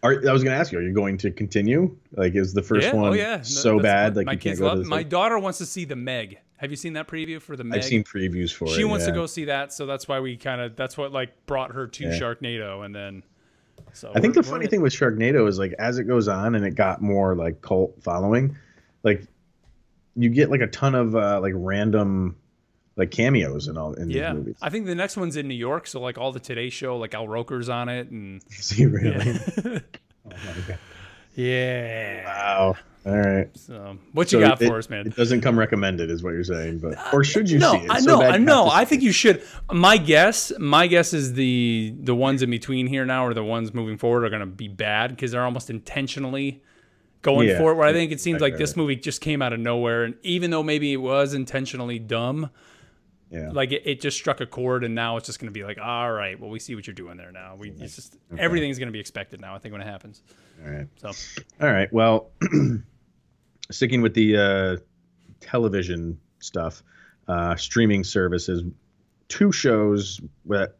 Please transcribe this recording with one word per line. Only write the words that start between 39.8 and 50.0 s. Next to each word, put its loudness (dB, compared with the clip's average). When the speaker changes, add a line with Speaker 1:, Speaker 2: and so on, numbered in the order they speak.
Speaker 2:
guess, 4
my 4
guess 4
is 0
the, 2
the 0
ones 2
in 0
between -2
here -2
now, 0
or -2
the -4
ones -4
moving -4
forward, 2
are 0
gonna -6
be -12
bad -2
'cause -6
they're -2
almost -6
intentionally -6
going 6
Speaker 1:
Yeah, 4
Speaker 2:
for 6
it. 6
Where 4
I 6
Speaker 1:
yeah, 4
Speaker 2:
think 0
it -6
seems 0
Speaker 1:
right, 2
Speaker 2:
like -8
this 0
Speaker 1:
right. -6
Speaker 2:
movie 2
just -8
came -2
out 0
of -4
nowhere, 0